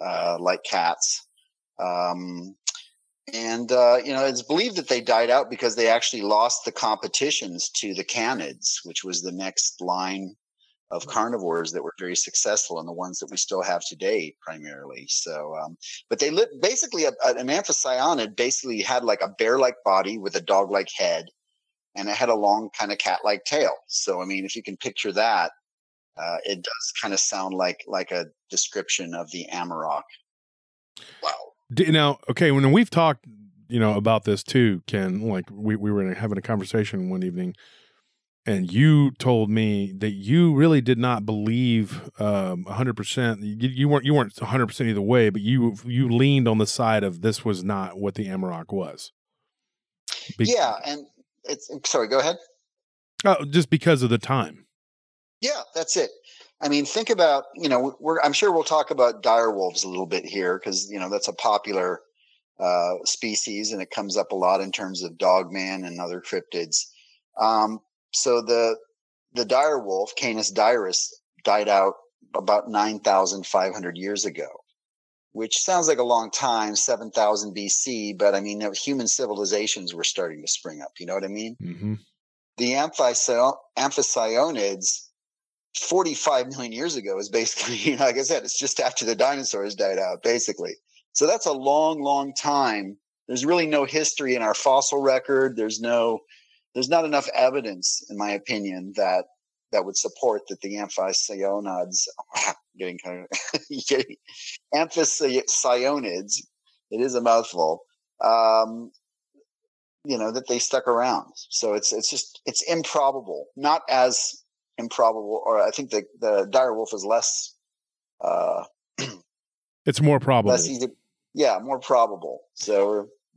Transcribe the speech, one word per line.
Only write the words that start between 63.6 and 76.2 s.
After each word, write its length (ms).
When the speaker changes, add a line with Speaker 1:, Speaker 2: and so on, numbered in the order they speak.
Speaker 1:
and 100
it 100
comes 260
up 140
a 40
lot 260
in 100
terms 320
of 140
dogman 640
and 160
other 220
cryptids. 640
Um, 400
so 280
the, 360
the 120
dire 320
wolf, 380
Canis 340
dirus, 640
died 260
out 240
about 360
nine 320
thousand 440
five 280
hundred 240
years 280
ago, 220
which 260
sounds 280
like 120
a 40
long 280